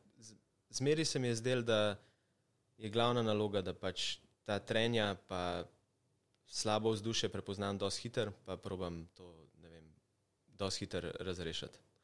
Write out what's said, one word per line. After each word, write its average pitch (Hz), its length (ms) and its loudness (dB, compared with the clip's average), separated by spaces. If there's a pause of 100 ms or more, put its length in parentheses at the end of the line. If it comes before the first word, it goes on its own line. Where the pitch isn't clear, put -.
(160)
z-, - 200 -20 (360)
zmeraj 147 340 2
se - 140 0
mi 127 80 2
je 117 80 2
zdelo, 123 260 2
da 113 180 4 (1000)
je 110 100 -6
glavna 120 340 4
naloga, 104 380 2
da 90 120 -4
pač - 440 -4 (240)
ta 104 180 -2
trenja 110 640 2
pa 90 400 -2 (800)
slabo 110 480 2
vzdušje 110 380 0
prepoznam 98 480 -4
dosti 98 240 -2
hitro, 117 400 -4
pa 95 160 -8
probam 90 540 -6
to, 90 180 -20 (260)
ne 82 140 -20
vem, 82 160 -20 (600)
dosti 98 360 -6
hitro 87 360 -6
razrešiti. 87 600 -6 (260)